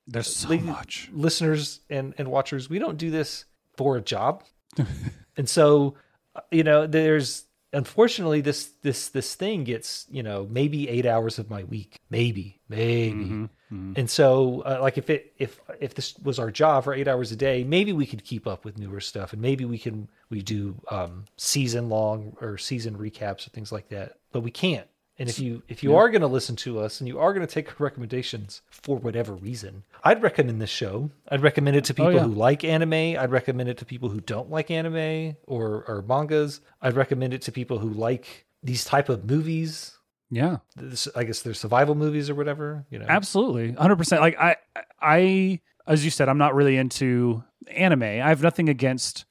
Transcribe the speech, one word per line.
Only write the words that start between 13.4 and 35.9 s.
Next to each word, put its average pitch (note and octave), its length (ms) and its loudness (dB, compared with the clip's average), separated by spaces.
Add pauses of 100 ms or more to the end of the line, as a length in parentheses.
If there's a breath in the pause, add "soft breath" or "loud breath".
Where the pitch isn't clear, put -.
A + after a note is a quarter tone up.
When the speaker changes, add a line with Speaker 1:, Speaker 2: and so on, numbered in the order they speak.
Speaker 1:
mm-hmm. F#2+ 520 -12
Speaker 2:
And B2 140 -2
so, C3 560 4
uh, C3+ 160 -2
like, C3+ 160 2
if - 100 -8
it, D3 300 -2
if, B2 200 -6 (220)
if B2+ 140 -8
this - 240 -8
was C3 200 -4
our A2+ 120 -4
job D3 340 4
for C#3 80 -4
eight C#3 160 -2
hours B2 240 0
a A2 40 -8
day, B2+ 280 0
maybe F#3 300 2
we D3 100 2
could A2 200 -10
keep - 220 -8
up G2+ 200 -8
with G2+ 120 -14
newer G2 220 -10
stuff, - 320 -10
and G#2+ 80 -8
maybe C3 240 -2
we A#2+ 140 -6
can, G#2+ 300 -10 (200)
we G#2 140 -6
do, G2+ 360 -6 (120)
um, F#2 340 -8 (140)
season A#2+ 500 -2
long A2 540 -2
or G#2 160 -8
season A2+ 400 -8
recaps G#2+ 480 -8
or - 40 -20
things G#2+ 220 -14
like G#2 160 -10
that. G2+ 300 -12 (140)
But B2 80 -4
we A#2 100 -6
can't. C#3+ 360 -4 (360)
And A#2+ 80 -6
if A2 80 -8
you, A#2+ 300 -6
if - 140 -14
you C#3 100 4
Speaker 1:
Yeah. D#3 60 8
Speaker 2:
are A#3 120 8
gonna F#3+ 160 4
listen B2+ 300 -2
to A#2 240 -6
us G#2+ 200 -6
and C3 80 -8
you B2 100 -8
are E3 140 4
gonna F#3 140 -2
take D3+ 220 -6
our - 100 -18
recommendations B2 840 -6 (100)
for - 280 -6
whatever A#2 340 -4
reason, G2 520 -12 (200 soft breath)
I'd A3+ 180 6
recommend B2+ 380 2
this G#2+ 100 -4
show. A#2+ 400 -4 (180)
I'd C#3 140 0
recommend C#3+ 340 4
it C#3 100 4
to C3+ 60 -2
Speaker 1:
Oh, - 40 -4
Speaker 2:
people E3 160 6
Speaker 1:
yeah. F3 120 6
Speaker 2:
who A2+ 100 0
like B2+ 300 4
anime. D#3+ 280 2
I'd D#3+ 380 0
recommend B2+ 400 0
it A#2+ 80 -6
to - 60 -14
people B2 260 -6
who G#2 100 -4
don't A#2 300 -8
like D#3 200 -4
anime D#3+ 640 -4 (100)
or, A2 420 -4
or G#2 180 -6